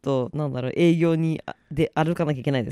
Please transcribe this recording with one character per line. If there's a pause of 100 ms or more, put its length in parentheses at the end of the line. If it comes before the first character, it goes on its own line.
と、
な
ん
だ
ろ
う、
営
業
に、
あ、 (140)
で、
歩
か
な
き
ゃ
い
け
な
い
で